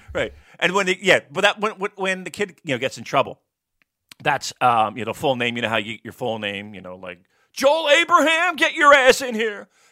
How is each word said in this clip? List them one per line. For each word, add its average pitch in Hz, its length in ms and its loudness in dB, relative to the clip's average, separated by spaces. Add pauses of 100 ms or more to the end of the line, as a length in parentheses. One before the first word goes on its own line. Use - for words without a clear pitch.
(140)
right. 127 200 -4 (260)
And 170 140 0
when 196 140 0
the, 185 140 0
yeah, 170 180 4 (120)
but 165 100 -4
that, 202 180 0
when, 208 140 -4
when, 190 220 -8
when 190 280 -4
the 175 80 -12
kid, 202 320 -8
you 143 100 -4
know, 120 60 -4
gets 127 180 -6
in 117 60 -16
trouble, 117 380 -2 (840)
that's, 143 380 -2
um, 113 360 2
you 113 80 -8
know, 110 80 -6
full 139 220 -2
name. 120 220 -2
You 120 60 -4
know 107 60 -2
how 113 80 0
you 110 180 -6
get - 100 -20
your 107 80 -14
full 113 260 -8
name, 104 340 -8
you 92 80 -16
know, 90 140 -16
like, 90 240 -16 (320)
"Joel 302 380 0
Abraham, 330 680 4
get 302 180 0
your 294 200 6
ass 262 280 6
in 247 140 -6
here." 208 320 -6 (240)